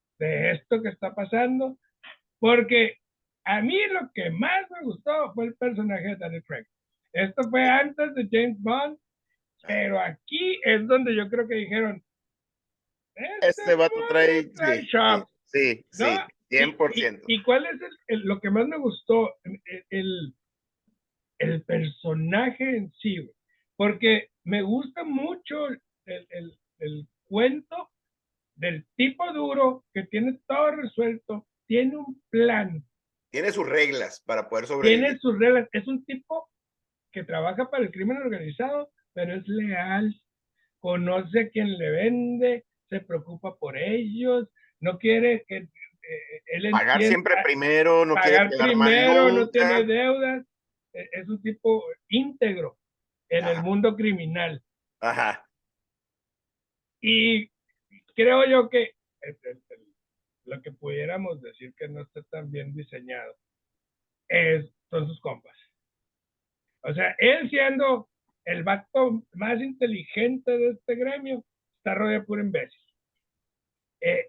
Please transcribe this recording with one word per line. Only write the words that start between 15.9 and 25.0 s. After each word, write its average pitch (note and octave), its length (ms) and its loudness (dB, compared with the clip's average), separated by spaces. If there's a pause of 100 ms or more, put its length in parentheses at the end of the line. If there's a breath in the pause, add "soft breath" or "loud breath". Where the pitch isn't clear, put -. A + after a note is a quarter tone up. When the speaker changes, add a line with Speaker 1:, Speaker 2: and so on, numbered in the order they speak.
Speaker 2:
sí, F#3+ 100 -6
Speaker 1:
¿no? E4 140 2
Speaker 2:
sí, F#4+ 60 -4 (260)
cien C#3 280 2
por D3+ 160 2
ciento. A2+ 360 -4
Speaker 1:
¿Y, A3+ 60 2
y, - 40 0
y G3 60 -8
cuál C4 220 2
es D#4+ 140 -8
el, F4+ 100 -14 (180)
el, A3 140 -2
lo G3 180 -2
que G3+ 100 -4
más A3 160 2
me D#4 120 -6
gustó? A3+ 560 0 (100)
El, F#3+ 180 -14 (280)
el, F#3 440 -6 (1040)
el D#3+ 240 -2
personaje E3+ 1120 -2
en F#3+ 180 -6
sí, G3 240 -6
güey. - 160 -14 (420)
Porque G#3+ 540 2 (140)
me G3+ 180 -2
gusta C4 420 -4